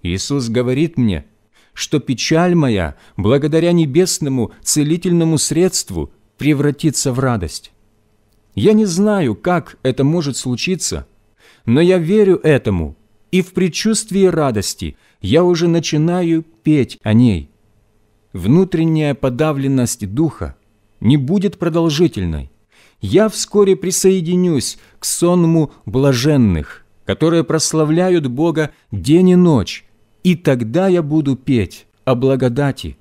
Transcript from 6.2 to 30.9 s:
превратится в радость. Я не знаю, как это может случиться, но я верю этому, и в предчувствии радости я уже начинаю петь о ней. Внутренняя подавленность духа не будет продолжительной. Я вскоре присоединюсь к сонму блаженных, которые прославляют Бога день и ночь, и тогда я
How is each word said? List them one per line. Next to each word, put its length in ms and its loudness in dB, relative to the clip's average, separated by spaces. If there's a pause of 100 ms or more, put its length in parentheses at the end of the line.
превратится 720 0
в 80 -4
радость. 520 -4 (840)
Я 180 2
не 120 4
знаю, 500 0
как 480 -4
это 200 -2
может 340 -2
случиться, 720 -6 (580)
но 160 4
я 160 4
верю 460 2
этому, 520 0 (360)
и 100 2
в 120 -8
предчувствии 720 0
радости 720 -2 (220)
я 240 2
уже 240 2
начинаю 760 0
петь 580 -2
о 120 0
ней. 360 2 (840)
Внутренняя 840 0
подавленность 1000 -2
духа 420 -4 (440)
не 180 2
будет 400 -2
продолжительной. 920 -2 (500)
Я 280 2
вскоре 460 0
присоединюсь 1000 -2 (220)
к 60 -14
сонму 680 0 (140)
блаженных, 1000 0 (200)
которые 380 0
прославляют 840 0
Бога 440 -2 (200)
день 380 4
и 60 6
ночь, 500 2 (380)
и 120 2
тогда 520 0
я 140 2